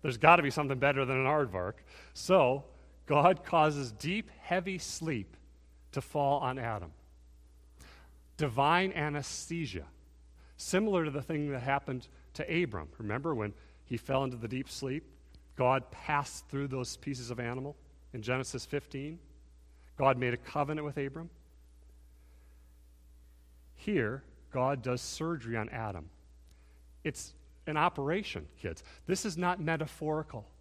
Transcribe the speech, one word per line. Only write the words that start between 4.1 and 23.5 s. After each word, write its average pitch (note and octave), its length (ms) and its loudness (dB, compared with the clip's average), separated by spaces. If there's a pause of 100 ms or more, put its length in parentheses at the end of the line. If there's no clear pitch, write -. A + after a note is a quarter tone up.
heavy F#3 380 -4
sleep C#3 580 -6 (560)
to C#3+ 80 -4
fall C#3+ 400 0
on C3 180 -2
Adam. G#2+ 360 -6 (1400)
Divine D#3 560 4
anesthesia, D3 920 -4 (680)
similar F#3 500 0
to D3 60 -2
the C#3 100 -4
thing D3 300 -2
that C3 80 -4
happened C3+ 480 -2 (260)
to E3+ 300 -2
Abram. F#2+ 240 -6 (100)
Remember B2+ 380 -4
when G#2 180 -4 (300)
he A#2+ 140 -6
fell C3+ 260 0
into B2 140 -4
the A2+ 100 -8
deep C3 220 -6
sleep? C#3 340 -6 (540)
God B2+ 340 4
passed - 560 -2
through C#3 220 -4
those C3 280 -6
pieces B2 320 -8
of A#2+ 100 -6
animal B2+ 360 -6 (380)
in A#2 80 -8
Genesis B2+ 440 -4
fifteen. D3 540 -8 (800)
God C3+ 200 6
made B2 160 0
a B2 40 -2
covenant D3+ 480 -4
with D3 120 -8
Abram. D3 320 -8 (2500)